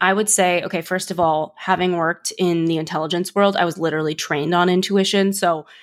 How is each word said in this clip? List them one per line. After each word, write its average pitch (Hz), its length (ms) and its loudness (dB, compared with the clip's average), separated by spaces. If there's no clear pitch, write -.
I 185 120 2
would 208 160 0
say, 180 340 2
okay, 175 200 -4
first 185 280 -6
of 175 100 -4
all, 156 360 0
having 180 400 0
worked 165 400 -2
in 170 280 2
the 165 120 0
intelligence 160 580 -4
world, 202 220 2
I 170 80 2
was 165 140 -4
literally 156 380 -2
trained 151 380 -2
on 175 140 4
intuition. 196 640 2
So 170 340 -2